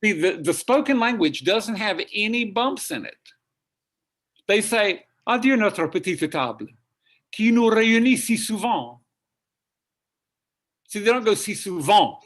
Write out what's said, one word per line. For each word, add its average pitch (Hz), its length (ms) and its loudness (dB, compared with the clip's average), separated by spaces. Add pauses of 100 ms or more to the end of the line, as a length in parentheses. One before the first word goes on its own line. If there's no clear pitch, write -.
See, 214 100 2
the, 170 240 0
the 165 160 -2
spoken 277 460 0
language 208 440 0
doesn't 214 320 0
have 196 240 -4 (140)
any 226 320 -2
bumps 233 460 -4
in 117 140 -8
it. - 120 -16 (1300)
They 208 140 2
say, 208 440 -2 (200)
Adieu, 247 320 2
notre 196 300 0
petite 165 420 -4
table, 123 380 -6 (640)
qui 220 200 2
nous 233 180 4
réunit 226 480 4
si 226 200 -2
souvent. 190 640 -4 (1900)
See, - 120 -10
they 208 120 0
don't 247 140 0
go 214 100 4
si 208 200 -8
souvent. 180 720 0